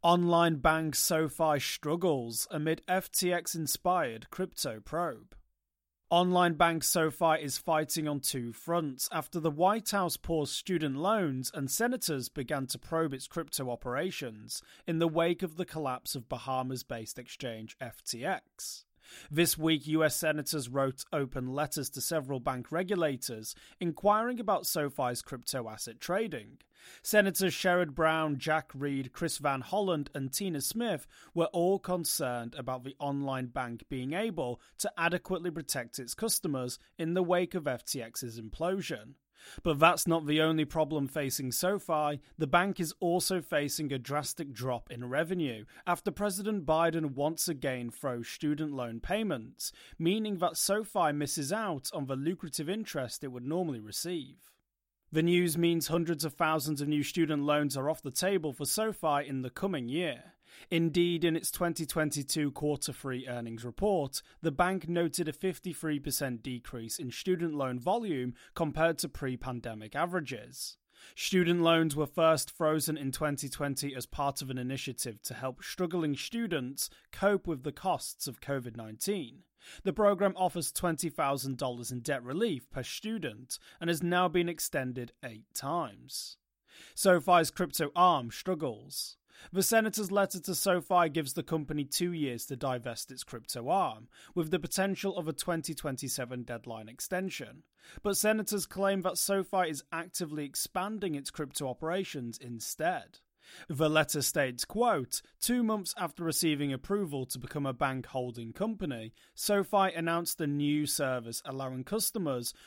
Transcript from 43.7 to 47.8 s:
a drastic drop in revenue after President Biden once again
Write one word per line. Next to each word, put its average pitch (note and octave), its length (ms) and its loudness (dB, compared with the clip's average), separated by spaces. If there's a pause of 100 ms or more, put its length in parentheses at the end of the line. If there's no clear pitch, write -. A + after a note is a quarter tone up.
a C3+ 80 -2
drastic C3+ 540 -4
drop A#2+ 360 -4
in B2 200 -8
revenue C#3+ 560 0 (200)
after F3+ 240 0
President G3+ 560 -2
Biden D#3+ 500 4
once D3+ 340 0
again C3 400 -2